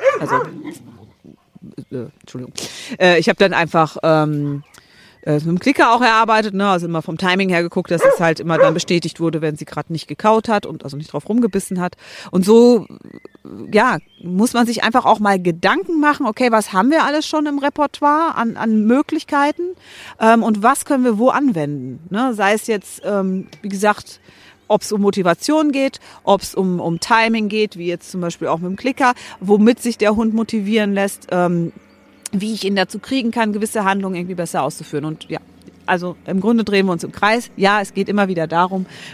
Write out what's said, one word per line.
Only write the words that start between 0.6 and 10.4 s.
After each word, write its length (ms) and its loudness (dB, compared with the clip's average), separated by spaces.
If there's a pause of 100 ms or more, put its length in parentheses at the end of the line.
äh, 160 -8 (140)
Entschuldigung. 340 -16 (440)
Äh, 200 6
ich 100 2
hab 80 0
dann 160 4
einfach, 500 0
ähm, 600 0 (600)
äh, 120 -2
mit 100 -2
dem 140 0
Klicker 360 4
auch 60 2
erarbeitet, 540 2
ne? 160 0
Also 160 0
immer 160 -4
vom 160 -10
Timing 320 0
her 120 2
geguckt, 280 -6
dass 120 0
es 180 4
halt 200 2
immer 160 -2
dann 160 4
bestätigt 480 -4
wurde, 220 -2
wenn 120 -4
sie 120 -12
grad 240 -10
nicht 180 -8
gekaut 400 0